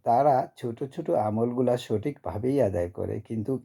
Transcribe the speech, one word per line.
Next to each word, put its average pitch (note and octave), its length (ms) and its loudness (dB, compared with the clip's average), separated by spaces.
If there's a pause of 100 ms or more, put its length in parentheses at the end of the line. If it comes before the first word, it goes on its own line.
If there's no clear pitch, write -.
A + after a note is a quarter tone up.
তারা B2+ 520 4
ছোট A#2+ 280 -6
ছোট D#3+ 260 -8
আমলগুলা A#2+ 640 2
সঠিকভাবেই A#2+ 880 -2
আদায় F2+ 280 0
করে, G2 300 -6
কিন্তু A#2 440 -4